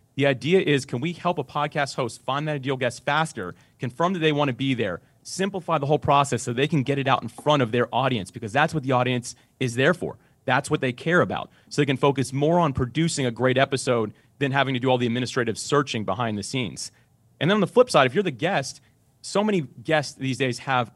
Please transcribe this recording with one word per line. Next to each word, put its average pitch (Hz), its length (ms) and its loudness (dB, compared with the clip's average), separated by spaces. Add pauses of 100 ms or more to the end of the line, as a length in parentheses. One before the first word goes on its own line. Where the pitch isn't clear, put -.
(160)
The 139 100 4
idea 139 340 2
is, 139 240 2
can 123 160 -6
we 170 120 -4
help 175 260 -2
a 135 60 -4
podcast 147 500 -4
host 123 300 -6
find 143 240 -2
that 151 80 -2
ideal 135 200 -4
guest 123 280 -2
faster, 143 500 -2 (240)
confirm 165 360 -2
that 180 40 -2
they 156 140 4
want 143 160 2
to 123 60 -2
be 135 200 -2
there, 104 280 -4 (200)
simplify 185 560 -2
the 143 80 -4
whole 151 140 2
process 139 420 2
so 127 100 -4
they 127 140 0
can 156 160 2
get 135 160 -2
it 135 80 -2
out 131 160 2
in 113 60 -6
front 147 340 2
of 110 80 0
their 120 240 2
audience, 123 380 0
because 107 200 -10
that's 151 220 2
what 151 80 -4
the 131 100 -2
audience 123 440 0 (240)
is 120 160 -4
there 143 180 4
for. 80 240 -8 (260)
That's 131 240 0
what 151 120 -2
they 131 120 -2
care 165 280 0
about. 90 280 -2 (200)
So - 120 -2
they 147 60 2
can 151 100 2
focus 135 360 0
more 147 260 2
on 160 140 2
producing 139 520 -2
a 120 60 0
great 123 260 2
episode 127 560 0 (280)
than 139 100 0
having 135 240 2
to 123 60 -2
do 131 100 2
all 127 80 4
the 123 80 0
administrative 117 500 -2
searching 139 480 0
behind 107 320 -2
the 101 60 -6
scenes. 104 480 -8 (500)
And 143 80 0
then 202 60 4
on 214 60 2
the 175 80 2
flip 247 200 4
side, 139 180 6
if 123 80 -2
you're 196 100 2
the 170 80 -4
guest, 151 480 -4 (440)
so 202 200 0
many 202 180 2 (200)
guests 151 320 0
these 131 220 -4
days 123 220 0
have 127 380 0